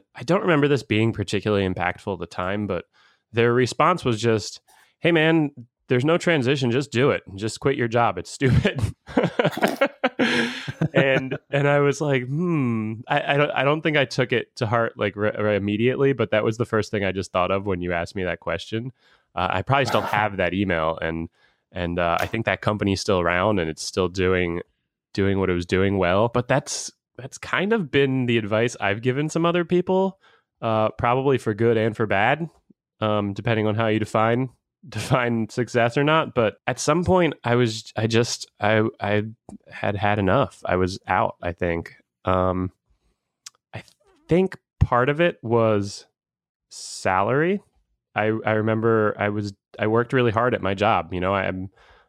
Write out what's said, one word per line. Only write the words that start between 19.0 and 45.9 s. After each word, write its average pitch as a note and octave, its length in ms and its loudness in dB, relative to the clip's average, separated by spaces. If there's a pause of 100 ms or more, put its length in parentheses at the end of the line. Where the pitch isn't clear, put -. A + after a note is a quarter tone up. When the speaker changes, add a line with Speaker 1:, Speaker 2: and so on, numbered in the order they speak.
Speaker 1:
Uh, F2+ 180 -2
I F#2+ 100 -2
probably C3+ 240 0
still A2 160 0
Speaker 2:
<laughs> - 0 -
Speaker 1:
have G#2 360 -2
that F2 160 0
email, E2+ 480 0
and, E2 280 -4 (420)
and, F2 260 -4
uh, E2+ 220 0
I - 60 -2
think A2+ 200 -4
that F#2+ 160 -2
company's G2+ 380 0
still F#2+ 220 0
around, F2+ 380 2
and D#2+ 100 -2
it's D#2 140 -10
still F#2 260 -2
doing, F2+ 520 0 (520)
doing G2 260 0
what F#2 100 0
it F2+ 40 2
was F2 120 -2
doing G2 320 0
well. F#2+ 300 2
But B2 220 -2
that's, - 420 -4 (260)
that's - 200 -16
kind F3 340 -2
of G3 180 -2
been C3 360 2
the A#2 120 2
advice A2 440 0
I've G2+ 200 0
given C3 280 -2
some E3 160 -2
other E3+ 180 0
people, F#3 560 0 (420)
uh, A2 280 2
probably C3 480 0
for A2+ 160 -2
good A2+ 240 2
and A2 180 0
for A2+ 100 -2
bad, A#2+ 440 2 (500)
um, G#2 340 0
depending A2 320 0
on G#2+ 100 0
how A2+ 120 0
you G#2+ 120 2
define, A#2 500 0 (180)
<laughs> - 220 -20
define A#2 580 0
success A#2 480 0
or C#3+ 80 2
not. D3+ 300 2
But A2 220 0 (100)
at C3 140 -2
some E3 260 0
point, F3 380 2
I A#2 120 2
was, A2+ 400 0
I A2+ 120 0
just, A2+ 420 0 (100)
I, A2 220 2 (180)
I G#2 240 0 (460)
had G2+ 260 -4
had G#2 220 2
enough. G2+ 480 0
I F#2 100 0
was F#2 220 0 (100)
out, G2 340 0
I F2 100 -6
think. E2+ 420 -4 (320)
Um, F#2 460 0 (1040)
I G#2+ 80 -14 (440)
think F#3 300 0 (220)
part B2 280 4
of D3 140 0
it F3 220 0
was A2 640 2 (640)